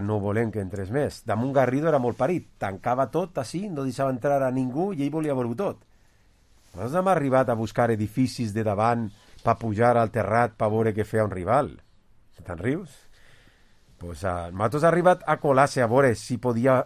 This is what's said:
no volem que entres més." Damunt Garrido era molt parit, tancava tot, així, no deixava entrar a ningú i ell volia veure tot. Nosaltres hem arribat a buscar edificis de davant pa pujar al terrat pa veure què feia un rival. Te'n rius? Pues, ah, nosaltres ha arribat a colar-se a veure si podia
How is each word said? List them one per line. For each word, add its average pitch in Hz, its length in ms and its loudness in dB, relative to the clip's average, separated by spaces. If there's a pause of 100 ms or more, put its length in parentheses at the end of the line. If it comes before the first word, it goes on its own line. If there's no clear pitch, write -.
no 107 160 0
volem 104 320 -2
que 107 80 -6
entres 95 320 -8
més." 135 320 -4
Damunt 120 300 -2
Garrido 135 340 2
era 151 80 4
molt 123 220 -2
parit, 139 260 -2 (160)
tancava 120 480 -2
tot, 170 320 -4
així, 160 280 -8
no 139 180 -6
deixava 135 260 -2
entrar 139 300 0
a 131 100 0
ningú 131 400 -2
i 139 80 -4
ell 143 140 -2
volia 156 180 -2
veure 123 240 -2
tot. 190 220 -4 (960)
Nosaltres 120 240 -4
hem 185 100 2
arribat 131 400 4
a 117 80 0
buscar 117 320 0
edificis 110 640 -2
de 113 140 0
davant 110 400 0 (340)
pa 113 160 2
pujar 117 400 2
al 113 160 2
terrat 110 460 0
pa 110 100 2
veure 110 240 0
què 104 140 -2
feia 110 180 0
un 95 80 -4
rival. 92 400 0 (720)
Te'n 85 160 -10
rius? 147 440 -6 (920)
Pues, 85 280 -10
ah, 87 260 -4
nosaltres 113 320 -2
ha 170 60 6
arribat 175 360 4
a 151 140 0
colar-se 139 420 4
a 120 60 2
veure 123 320 4
si - 180 -6
podia 123 480 2